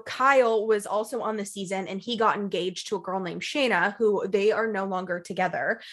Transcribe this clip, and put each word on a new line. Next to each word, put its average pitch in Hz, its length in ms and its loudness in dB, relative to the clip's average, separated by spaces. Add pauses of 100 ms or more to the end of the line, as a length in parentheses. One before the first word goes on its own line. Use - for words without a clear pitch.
Kyle 247 580 4
was 208 220 2
also 220 340 -4
on 220 160 -2
the 202 80 -4
season, 190 420 -6
and 190 140 -8
he 240 160 -4
got 208 180 4
engaged 202 520 -4
to 214 80 -4
a 180 40 -2
girl 190 200 -4
named 175 240 -6
Shayna, 208 540 2
who 208 300 2
they 202 240 4
are 220 140 2
no 196 200 -2
longer 185 340 -4
together. 180 600 -2 (140)